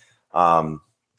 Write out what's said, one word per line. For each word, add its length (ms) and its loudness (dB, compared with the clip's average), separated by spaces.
Um, 460 0